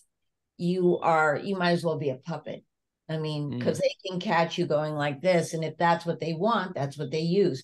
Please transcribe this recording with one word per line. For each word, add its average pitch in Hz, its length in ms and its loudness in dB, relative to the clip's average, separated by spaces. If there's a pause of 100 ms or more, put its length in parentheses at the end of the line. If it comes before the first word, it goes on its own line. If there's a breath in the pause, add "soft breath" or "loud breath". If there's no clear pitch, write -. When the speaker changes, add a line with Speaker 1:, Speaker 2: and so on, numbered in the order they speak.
(580)
Speaker 1:
you 175 420 2
are, 156 420 4
you 196 140 -4
might 175 160 2
as 160 120 2
well 156 140 0
be 147 120 -2
a 127 60 -4
puppet. 143 480 -10 (460)
I 160 80 -4
mean, 151 340 -4
Speaker 2:
Mm. 120 80 -6
Speaker 1:
'cause - 180 0
they - 160 0 (140)
can 180 100 -6
catch 170 400 0
you 170 80 0
going 151 280 0
like 147 260 -2
this, 175 340 2
and 160 80 -2
if 156 140 -6
that's 170 300 2
what 165 120 -2
they 160 140 -4
want, 185 420 0
that's 139 240 -4
what 139 120 -6
they 151 100 -2
use. 170 440 2